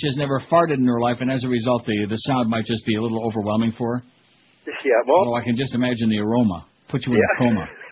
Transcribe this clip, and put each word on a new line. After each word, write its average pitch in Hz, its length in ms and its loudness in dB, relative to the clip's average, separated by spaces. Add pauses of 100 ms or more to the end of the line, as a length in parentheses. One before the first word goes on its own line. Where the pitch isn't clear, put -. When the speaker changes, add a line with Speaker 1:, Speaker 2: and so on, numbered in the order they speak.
Speaker 1:
has 135 120 0
never 139 220 -2 (120)
farted 165 280 4
in 127 80 2
her 120 140 2
life, 120 180 0
and 131 120 -2
as 131 120 -2
a 127 60 -4
result, 120 360 0
the, 104 240 0
the 110 140 -2
sound 127 260 0
might 113 160 -2
just 113 200 -4
be 110 100 0
a 107 60 -2
little 113 240 -4
overwhelming 110 520 0
for 120 220 -4
her. 123 40 -12 (800)
Speaker 2:
Yeah, 120 220 4
well 151 220 4
Speaker 1:
Oh, 117 60 -2
I 117 80 -2
can 120 120 0
just 131 200 -4
imagine 120 340 0
the 107 100 0
aroma. 104 460 0 (240)
Put - 160 -4
you 123 80 0
in 110 60 4
Speaker 2:
Yeah. 110 60 4 (100)
Speaker 1:
a - 40 -6
coma. 113 260 0 (260)